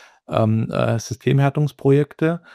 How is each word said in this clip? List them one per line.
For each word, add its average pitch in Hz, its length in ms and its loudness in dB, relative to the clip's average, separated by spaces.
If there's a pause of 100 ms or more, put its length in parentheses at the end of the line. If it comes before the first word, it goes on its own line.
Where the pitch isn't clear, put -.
(280)
ähm, 110 420 0
äh, 117 300 -2
Systemhärtungsprojekte 143 1400 0 (120)